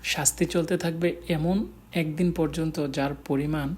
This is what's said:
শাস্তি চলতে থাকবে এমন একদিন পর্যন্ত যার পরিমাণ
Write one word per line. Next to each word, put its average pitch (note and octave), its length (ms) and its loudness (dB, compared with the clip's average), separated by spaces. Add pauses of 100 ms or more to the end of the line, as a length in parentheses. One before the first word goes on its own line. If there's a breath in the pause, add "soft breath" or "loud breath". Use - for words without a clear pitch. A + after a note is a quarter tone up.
শাস্তি - 420 0
চলতে F3 320 2
থাকবে E3+ 380 0 (140)
এমন F3 380 2 (260)
একদিন E3 380 2
পর্যন্ত D#3+ 600 0
যার C#3 220 0
পরিমাণ D3 640 -2